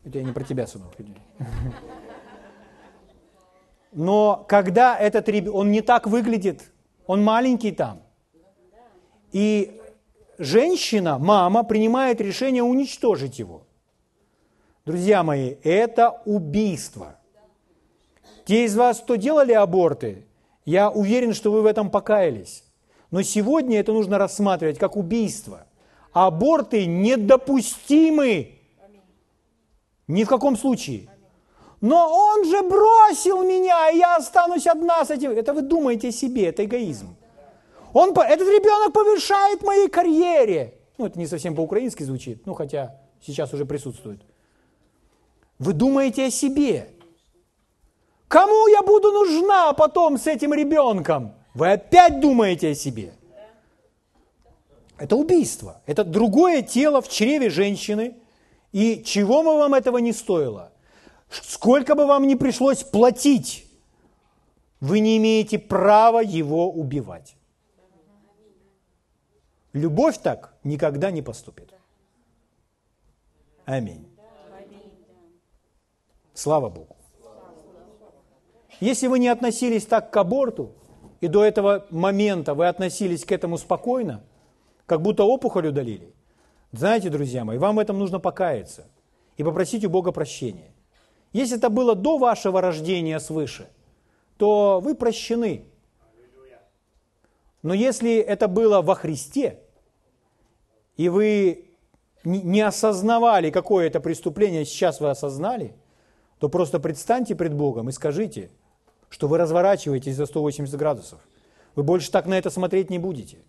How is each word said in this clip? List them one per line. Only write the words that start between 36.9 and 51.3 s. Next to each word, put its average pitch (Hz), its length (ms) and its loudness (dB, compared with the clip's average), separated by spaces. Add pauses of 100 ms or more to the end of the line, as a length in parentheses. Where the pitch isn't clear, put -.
«Он 359 220 6
по-, 349 80 4
этот 320 260 4
ребенок 415 460 4
помешает 403 680 2
моей 403 260 4
карьере». 320 880 2 (180)
Ну, 233 100 -6
это 170 120 -10
не 170 80 -6
совсем 160 280 -6
по-украински 196 480 -4
звучит, 127 440 -10
ну, 185 80 -10
хотя 143 480 -10 (180)
сейчас 143 320 -10
уже 143 140 -6
присутствует. 123 560 -12 (1400)
Вы 160 160 -4
думаете 269 520 0
о 247 40 -2
себе. 269 580 -2 (1400)
«Кому 427 400 6
я 415 140 6
буду 403 300 4
нужна 359 640 2
потом 311 420 4
с 220 100 -4
этим 294 280 -2
ребенком?» 214 800 0 (200)